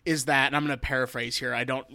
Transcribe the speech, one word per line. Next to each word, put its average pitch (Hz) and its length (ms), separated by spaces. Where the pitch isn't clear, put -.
is 156 220
that, 139 220
and 135 80
I'm 147 60
gonna 147 140
paraphrase 123 640
here, 123 160
I 120 100
don't 131 300